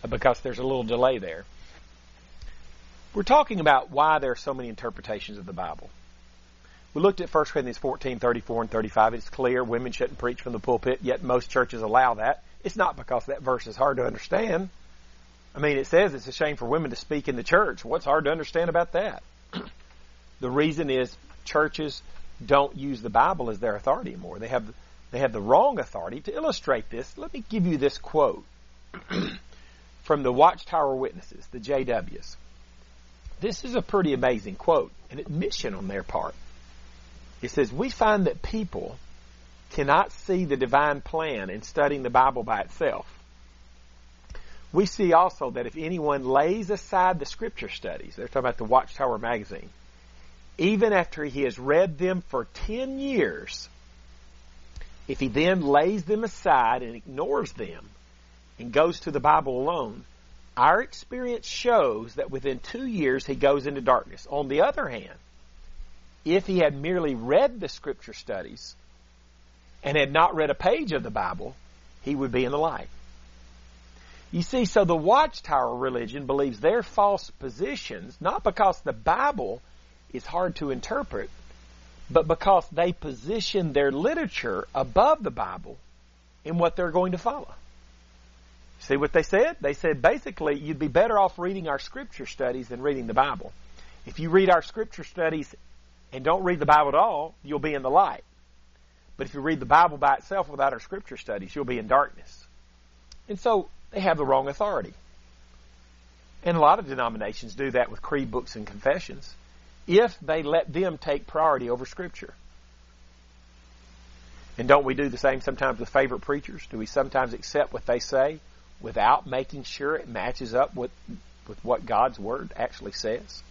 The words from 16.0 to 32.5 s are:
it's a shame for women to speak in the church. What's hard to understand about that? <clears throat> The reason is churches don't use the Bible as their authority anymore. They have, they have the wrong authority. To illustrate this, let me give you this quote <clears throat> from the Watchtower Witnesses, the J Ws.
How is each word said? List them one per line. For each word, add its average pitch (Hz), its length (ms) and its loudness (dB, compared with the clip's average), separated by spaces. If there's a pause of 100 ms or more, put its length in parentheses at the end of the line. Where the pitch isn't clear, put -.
it's 127 120 -10
a 131 40 -10
shame 151 240 0
for 120 100 -8
women 147 240 0
to 117 60 -6
speak - 320 -4
in 135 80 -2
the 117 80 -6
church. 175 420 2
What's 147 200 -2
hard 143 200 2
to 143 60 2
understand 165 400 -2
about 170 220 2
that? 190 280 -2 (320)
<clears throat> - 80 -8 (800)
The 123 120 -4
reason 147 400 2
is 127 260 0 (280)
churches 151 580 0 (420)
don't 139 320 4
use 135 240 -6
the 117 80 -6
Bible 123 400 4
as 104 80 -4
their 107 180 0
authority 151 360 0
anymore. 90 260 -12
They 113 120 -10
have, 113 220 -2 (380)
they 123 80 -8
have 127 160 2
the 107 80 -4
wrong 180 380 6
authority. 107 420 -8
To 208 100 -8
illustrate 180 600 -2
this, - 260 -10
let 294 160 -12
me 247 160 -10
give 208 160 0
you 165 120 0
this 135 200 2
quote - 480 0 (640)
<clears throat> - 960 -10
from 147 180 0
the 127 100 0
Watchtower 151 640 4
Witnesses, - 560 -8
the 127 80 -10
J 131 260 -2
Ws. 107 520 -4 (1040)